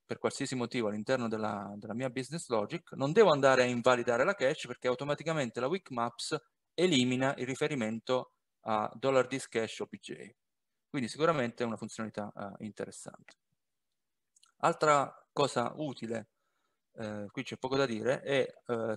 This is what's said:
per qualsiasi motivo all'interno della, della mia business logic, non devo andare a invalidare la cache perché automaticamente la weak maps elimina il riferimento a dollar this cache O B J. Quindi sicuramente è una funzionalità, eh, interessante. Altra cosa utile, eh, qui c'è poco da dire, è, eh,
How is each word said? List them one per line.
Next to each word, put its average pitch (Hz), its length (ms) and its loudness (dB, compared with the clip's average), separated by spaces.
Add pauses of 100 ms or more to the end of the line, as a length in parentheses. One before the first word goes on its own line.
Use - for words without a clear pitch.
per - 120 -8
qualsiasi 131 360 -2
motivo 120 320 -2
all'interno 110 400 0
della, 107 500 -4
della 107 160 -10
mia 127 180 -4
business 131 360 -8
logic, 110 460 -2
non 139 180 0
devo 190 220 8
andare 135 300 6
a - 20 6
invalidare 120 580 4
la 180 120 2
cache 131 340 0
perché 123 180 -8
automaticamente 139 720 -2
la 123 80 0
weak 185 240 -4
maps 120 500 -4 (340)
elimina 135 640 4
il 123 80 -4
riferimento 127 880 -2 (320)
a 110 280 0
dollar 131 320 2
this 135 220 -6
cache 110 340 -4
O - 40 -4
B 104 120 -14
J. - 320 -14 (580)
Quindi 127 200 -4
sicuramente 135 560 0
è - 20 2
una 110 100 -4
funzionalità, 107 600 -8
eh, 101 280 -10
interessante. - 680 -12 (1200)
Altra 151 540 4 (200)
cosa 123 440 0
utile, 117 520 -6 (680)
eh, 104 340 -8
qui 135 100 -6
c'è 117 140 -10
poco 135 200 -2
da 139 80 4
dire, 117 360 -2
è, 135 260 2 (200)
eh, 113 300 -2